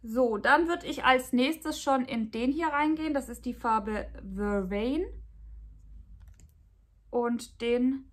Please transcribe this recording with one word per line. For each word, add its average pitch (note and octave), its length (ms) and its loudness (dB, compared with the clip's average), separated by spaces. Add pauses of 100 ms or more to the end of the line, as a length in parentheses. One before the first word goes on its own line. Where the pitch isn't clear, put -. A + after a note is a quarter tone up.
So, A3+ 340 2
dann D4+ 300 6
würde E4+ 180 -2
ich - 180 -6
als C4 300 4
nächstes D4+ 480 0
schon C4+ 240 2
in A3+ 260 -4
den A#3+ 200 0
hier D#4+ 160 0
reingehen. D#4 460 0
Das C4+ 160 -2
ist A#3+ 160 -12
die B3 80 -4
Farbe G#3+ 540 -2 (280)
Vervain. G3+ 720 0 (2000)
Und A#3+ 520 -2
den B3 520 2